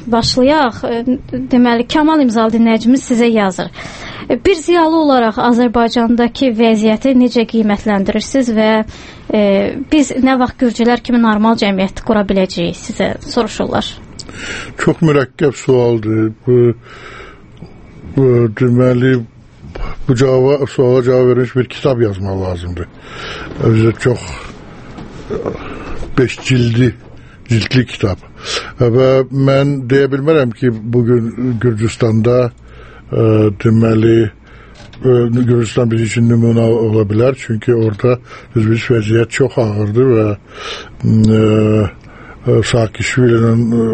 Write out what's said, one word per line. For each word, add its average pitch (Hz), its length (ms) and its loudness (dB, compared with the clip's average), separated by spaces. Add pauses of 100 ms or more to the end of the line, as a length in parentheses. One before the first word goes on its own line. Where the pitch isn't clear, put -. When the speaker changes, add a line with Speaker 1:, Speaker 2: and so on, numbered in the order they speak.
Speaker 1:
başlayaq. 254 760 0
E, 233 160 -4 (520)
deməli, 240 360 2
Kamal 311 360 2
imzalı 220 340 0
dinləyicimiz 226 460 2
sizə 240 240 0
yazır. 196 440 -2 (580)
E, 240 160 0
bir 381 100 4
ziyalı 330 480 2
olaraq 254 360 2 (100)
Azərbaycandakı 233 1120 0
vəziyyəti 220 580 2
necə 240 320 2
qiymətləndirirsiniz 214 1080 0
və, 220 140 2 (640)
e, 214 80 2 (500)
biz 294 220 2 (100)
nə 262 160 2
vaxt 247 240 -2
gürcülər 240 400 0
kimi 240 180 0
normal 220 380 2
cəmiyyət 196 480 -2
qura 208 200 2
biləcəyik, 185 500 -2
sizə - 320 -6 (160)
soruşurlar. - 640 -4 (920)
Speaker 2:
Çox - 240 0
mürəkkəb 143 540 0
sualdır. 110 760 0 (140)
Bu, 123 140 4 (1600)
bu, 135 140 4 (320)
deməli, 127 560 2 (880)
bu 135 80 2
cavaba, 131 520 2
suala 127 360 2
cavab 127 240 4
vermiş 123 280 2
bir 127 100 2
kitab 123 360 -2
yazmaq 98 400 -2
lazımdır. 87 460 -6 (760)
Özü 113 360 4
çox, 123 200 0 (1120)
e, - 60 -6 (800)
beş 127 220 -2
cildi, 120 560 0 (540)
cildli 113 360 0
kitab. - 360 -6 (580)
Və 127 320 2 (220)
mən 139 460 0 (100)
deyə 139 220 2
bilmərəm 139 440 0
ki, 127 160 0 (220)
bugün 120 680 0
Gürcüstanda, 117 920 0 (600)
e, 117 120 0 (400)
deməli, 113 640 4
e, - 880 -6 (160)
Gürcüstan 120 600 0
bizim 113 140 0
üçün 117 240 0
nümunə 117 360 2
ola 110 440 2
bilər, 123 280 0
çünki 117 380 -2
orada, 113 440 0 (360)
düz 113 360 0
vəziyyət 113 480 0
çox 127 180 0
ağırdır 107 560 0
və, 110 140 2
e, 110 1120 0 (1080)
e, 120 160 2
Saakişvilinin, 117 1080 0
e, 117 220 0